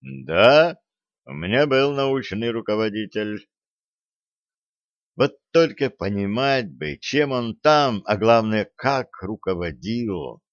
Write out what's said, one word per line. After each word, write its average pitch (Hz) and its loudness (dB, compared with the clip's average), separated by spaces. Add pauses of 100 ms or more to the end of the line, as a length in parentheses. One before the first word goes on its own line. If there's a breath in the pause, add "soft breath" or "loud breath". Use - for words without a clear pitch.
Да, 87 4 (460)
у 67 -16
меня 104 0
был 139 2
научный 135 -2
руководитель. 107 -4 (1700)
Вот 185 -2 (140)
только 165 2
понимать 104 -2
бы, 71 -8
чем 143 -2
он 120 -4
там, 143 2
а 104 0
главное, 110 2
как 131 -4
руководил. 92 -6 (120)